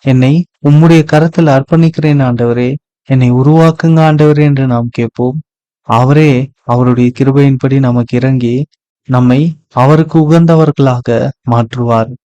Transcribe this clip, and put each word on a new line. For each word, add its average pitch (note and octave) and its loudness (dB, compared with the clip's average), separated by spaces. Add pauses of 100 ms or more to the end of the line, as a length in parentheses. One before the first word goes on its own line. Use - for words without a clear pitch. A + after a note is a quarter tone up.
"என்னை C3+ 0 (200)
உம்முடைய D#3 4
கரத்தில் D#3+ 0
அர்ப்பணிக்கிறேன் D#3 0
ஆண்டவரே, B2 -2 (320)
என்னை B2+ 0
உருவாக்குங்க D#3+ 2
ஆண்டவரே" D3+ 2
என்று C#3 0
நாம் A#2+ -4
கேட்போம். B2 -6 (420)
அவரே C3+ 0 (140)
அவருடைய B2 0
கிருபையின்படி C3+ 0
நமக்கு B2 -2
இறங்கி B2+ -2 (420)
நம்மை C3 0 (160)
அவருக்கு D#3 0
உகந்தவர்களாக C#3 0 (220)
மாற்றுவார். A#2 -2 (120)